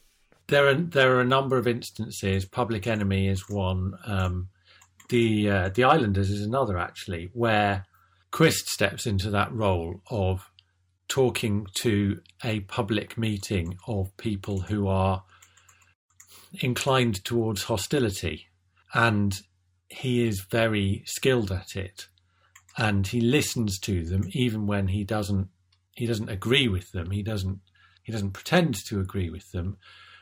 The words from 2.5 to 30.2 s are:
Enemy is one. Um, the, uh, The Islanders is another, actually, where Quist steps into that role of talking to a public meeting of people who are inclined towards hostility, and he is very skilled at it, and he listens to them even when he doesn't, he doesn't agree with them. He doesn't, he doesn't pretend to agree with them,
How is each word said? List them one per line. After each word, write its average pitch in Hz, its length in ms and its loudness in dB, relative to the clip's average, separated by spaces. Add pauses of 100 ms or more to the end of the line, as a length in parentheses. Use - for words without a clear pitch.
Enemy 98 420 2
is 95 200 -2
one. 92 460 -2 (120)
Um, 92 420 -2 (640)
the, 110 400 4
uh, 95 200 2
The 120 140 2
Islanders 104 460 4
is 101 120 -2
another, 107 360 -2
actually, 87 560 -8
where 104 520 2 (440)
Quist - 380 2
steps - 380 -2
into 98 240 0
that 104 220 0
role 95 480 0 (100)
of 95 380 0 (580)
talking 113 680 0
to 101 440 0 (240)
a 107 180 -2
public 104 580 -4
meeting 101 580 -2 (100)
of 98 300 -4
people 101 460 -4
who 101 260 -2
are 95 340 2 (1400)
inclined 123 640 2
towards 110 400 -2
hostility, 101 840 -2 (480)
and 104 460 2 (480)
he 120 380 0
is 101 240 -4
very 104 560 0
skilled 123 440 0
at - 260 -6
it, - 320 -10 (680)
and 98 300 0
he 120 140 -2
listens 117 600 0
to 90 240 -2
them 92 280 -2
even 110 340 -2
when 101 220 0
he 101 160 -2
doesn't, 98 440 -2 (460)
he 123 120 -4
doesn't 113 240 -2
agree 117 380 2
with 92 240 -4
them. 87 180 -6
He 101 120 -4
doesn't, 95 380 -4 (420)
he 113 100 -10
doesn't 98 200 -4
pretend 156 440 2 (100)
to 104 140 -2
agree 92 300 -2
with - 220 -14
them, 92 240 -6 (460)